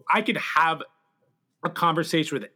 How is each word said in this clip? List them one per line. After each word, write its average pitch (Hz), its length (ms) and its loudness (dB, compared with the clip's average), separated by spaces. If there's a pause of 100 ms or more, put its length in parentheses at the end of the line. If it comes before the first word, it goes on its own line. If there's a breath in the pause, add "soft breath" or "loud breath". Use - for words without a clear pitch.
(120)
I 214 80 4
could 220 160 -2
have 160 460 0 (840)
a 175 60 -4
conversation 160 680 0
with - 180 -10